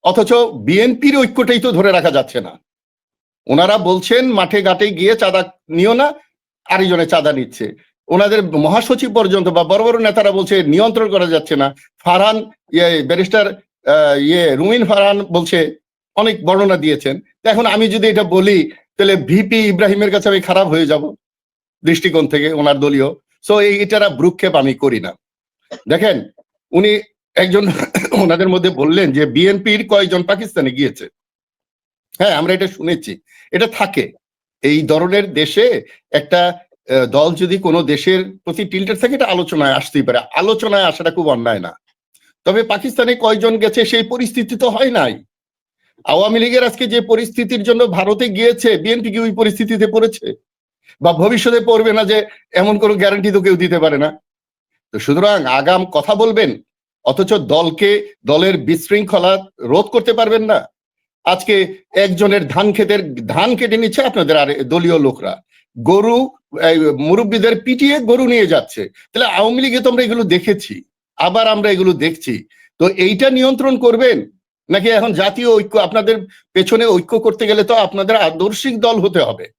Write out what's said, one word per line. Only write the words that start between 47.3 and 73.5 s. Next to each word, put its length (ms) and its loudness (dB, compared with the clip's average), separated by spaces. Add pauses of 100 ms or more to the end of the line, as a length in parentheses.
জন্য 240 2
ভারতে 420 -2
গিয়েছে, 480 2
বিএনপি 340 -2
কি 100 -4
ওই 120 -2
পরিস্থিতিতে 540 0
পড়েছে? 480 -2 (680)
বা 120 2
ভবিষ্যতে 480 2
পড়বে 320 2
না 120 0
যে 220 0 (260)
এমন 260 2
কোনো 160 2
গ্যারান্টি 380 0
তো 80 2
কেউ 160 2
দিতে 220 0
পারে 200 2
না। 200 -2 (760)
তো 60 -8
সুতরাং 460 0
আগাম 400 0
কথা 300 -2
বলবেন, 480 0 (420)
অথচ 300 0
দলকে, 800 0 (120)
দলের 320 2
বিশৃঙ্খলা 800 0 (200)
রোধ 260 0
করতে 280 -2
পারবেন 300 0
না। 260 0 (560)
আজকে 300 0 (400)
একজনের 540 0
ধান 240 0
ক্ষেতের 540 -2
ধান 300 0
কেটে 200 -2
নিচ্ছে 260 -2
আপনাদের 340 2
আর 280 0
দলীয় 340 0
লোকরা, 440 -2 (360)
গরু, 520 2 (320)
এই, 160 4
মুরব্বীদের 800 0
পিটিয়ে 380 0
গরু 280 2
নিয়ে 200 2
যাচ্ছে। 420 -2 (240)
তাহলে 140 -2
আওয়ামী 360 0
লীগে 180 0
তো 100 2
আমরা 120 0
এগুলো 200 -2
দেখেছি, 600 -2 (340)
আবার 320 0
আমরা 220 0
এগুলো 220 2
দেখছি। 520 -6 (340)
তো 100 4
এইটা 420 0
নিয়ন্ত্রণ 480 0